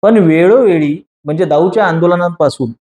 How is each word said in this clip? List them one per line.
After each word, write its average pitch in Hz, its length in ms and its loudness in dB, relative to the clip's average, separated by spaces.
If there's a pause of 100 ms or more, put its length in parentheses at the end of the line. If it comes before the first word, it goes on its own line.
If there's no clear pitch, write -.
पण 220 160 2
वेळोवेळी, 175 840 2 (220)
म्हणजे 156 200 -4
दाऊच्या 175 420 0
आंदोलनापासून 165 840 -2 (180)